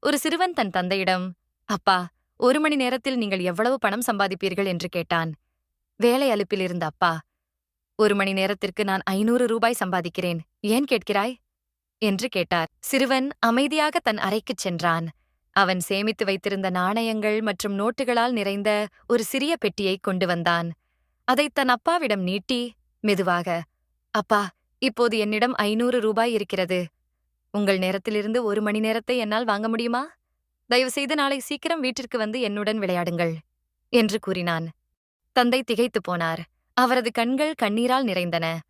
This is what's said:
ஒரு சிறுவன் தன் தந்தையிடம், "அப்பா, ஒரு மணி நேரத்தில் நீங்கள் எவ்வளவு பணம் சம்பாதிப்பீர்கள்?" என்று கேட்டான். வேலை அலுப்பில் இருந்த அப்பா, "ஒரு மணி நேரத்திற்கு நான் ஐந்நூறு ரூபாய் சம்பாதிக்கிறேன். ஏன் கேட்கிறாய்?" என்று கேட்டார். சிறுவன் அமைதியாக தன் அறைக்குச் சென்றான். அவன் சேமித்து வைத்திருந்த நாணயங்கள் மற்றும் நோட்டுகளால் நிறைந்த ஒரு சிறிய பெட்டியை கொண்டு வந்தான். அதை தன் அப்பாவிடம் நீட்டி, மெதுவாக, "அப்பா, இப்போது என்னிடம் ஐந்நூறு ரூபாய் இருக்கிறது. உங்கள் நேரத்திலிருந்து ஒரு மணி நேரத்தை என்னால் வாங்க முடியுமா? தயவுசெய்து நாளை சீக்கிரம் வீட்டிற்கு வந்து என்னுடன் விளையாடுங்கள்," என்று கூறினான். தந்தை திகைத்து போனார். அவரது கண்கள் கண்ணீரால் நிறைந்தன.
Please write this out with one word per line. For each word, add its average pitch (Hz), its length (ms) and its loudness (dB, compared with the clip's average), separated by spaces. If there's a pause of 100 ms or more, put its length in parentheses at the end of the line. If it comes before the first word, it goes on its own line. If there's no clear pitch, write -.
ஒரு 285 140 2
சிறுவன் 339 340 0
தன் 220 160 0
தந்தையிடம், 185 640 -2 (320)
"அப்பா, 185 420 0 (300)
ஒரு 269 220 4
மணி 302 160 2
நேரத்தில் 262 420 -2
நீங்கள் 202 220 -2
எவ்வளவு 196 400 0
பணம் 214 320 0
சம்பாதிப்பீர்கள்?" 196 540 -2
என்று 180 240 -4
கேட்டான். 165 440 -2 (640)
வேலை 254 340 2
அலுப்பில் 208 300 0
இருந்த 175 260 -2
அப்பா, 165 340 0 (760)
"ஒரு 208 200 4
மணி 196 180 0
நேரத்திற்கு 190 500 -2
நான் 190 200 0
ஐந்நூறு 226 440 2
ரூபாய் 233 280 2 (100)
சம்பாதிக்கிறேன். 175 540 -2 (200)
ஏன் 226 320 2
கேட்கிறாய்?" 214 440 0 (640)
என்று 208 320 0
கேட்டார். 175 380 -2 (120)
சிறுவன் 262 500 0 (100)
அமைதியாக 285 600 2
தன் 214 180 0
அறைக்குச் 208 400 -2
சென்றான். 165 500 -2 (440)
அவன் 185 280 2
சேமித்து 202 460 -2
வைத்திருந்த 196 440 -2
நாணயங்கள் 214 720 0
மற்றும் 202 380 -4
நோட்டுகளால் 233 520 0
நிறைந்த 208 560 -2 (200)
ஒரு 240 160 2
சிறிய 285 340 -2
பெட்டியை 196 440 -2
கொண்டு 185 260 -2
வந்தான். 170 440 0 (520)
அதை 285 300 2
தன் 262 160 0
அப்பாவிடம் 247 520 0
நீட்டி, 220 520 -4 (260)
மெதுவாக, 175 640 0 (480)
"அப்பா, 208 380 0 (300)
இப்போது 233 380 2
என்னிடம் 214 360 0
ஐந்நூறு 226 480 0
ரூபாய் 220 320 0
இருக்கிறது. 185 540 -2 (640)
உங்கள் 196 260 2
நேரத்திலிருந்து 208 680 -2
ஒரு 214 180 0
மணி 208 180 0
நேரத்தை 226 380 0
என்னால் 220 280 -2
வாங்க 220 240 0
முடியுமா? 233 400 -2 (580)
தயவுசெய்து 262 480 2
நாளை 277 240 0
சீக்கிரம் 320 400 -4
வீட்டிற்கு 254 380 -4
வந்து 220 240 -2
என்னுடன் 208 380 -2
விளையாடுங்கள்," 175 540 0 (560)
என்று 220 300 2
கூறினான். 175 480 -4 (640)
தந்தை 247 320 4
திகைத்து 226 440 0
போனார். 170 300 -2 (360)
அவரது 247 380 2
கண்கள் 262 420 0
கண்ணீரால் 240 500 0
நிறைந்தன. 170 560 -2 (100)